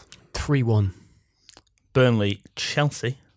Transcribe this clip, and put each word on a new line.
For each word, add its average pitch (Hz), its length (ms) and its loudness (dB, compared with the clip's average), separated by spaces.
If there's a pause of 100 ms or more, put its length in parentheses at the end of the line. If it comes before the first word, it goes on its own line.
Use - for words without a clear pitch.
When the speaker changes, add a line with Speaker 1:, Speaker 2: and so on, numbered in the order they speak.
(320)
Speaker 1:
Three 139 300 -2
one. 107 320 2 (1000)
Speaker 2:
Burnley, 110 480 2 (140)
Chelsea. - 640 -4 (180)